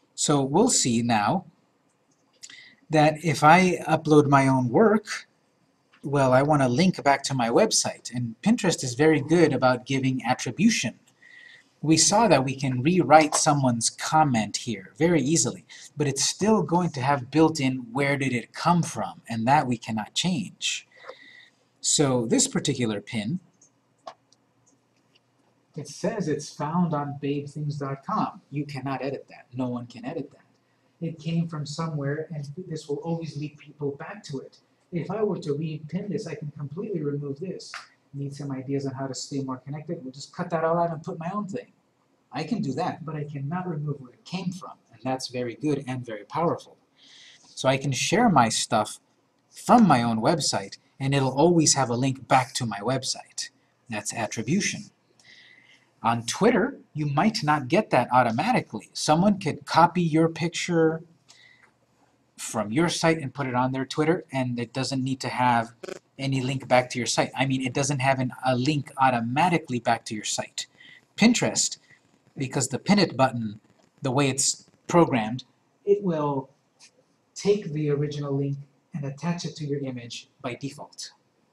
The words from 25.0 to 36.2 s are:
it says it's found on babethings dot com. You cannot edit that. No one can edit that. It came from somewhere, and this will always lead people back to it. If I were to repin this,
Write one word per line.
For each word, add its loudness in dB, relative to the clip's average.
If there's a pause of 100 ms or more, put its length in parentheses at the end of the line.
it -12
says -4
it's -4
found -2
on -6
babethings -4
dot -8
com. -4 (100)
You -6
cannot -8
edit -8
that. -20
No -4
one -6
can -16
edit -8
that. -20 (600)
It -8
came -2
from -8
somewhere, -6
and -10 (180)
this -10
will -4
always -6
lead -8
people -8
back -14
to -8
it. -18 (340)
If -6
I -4
were -2
to -4
repin -6
this, -6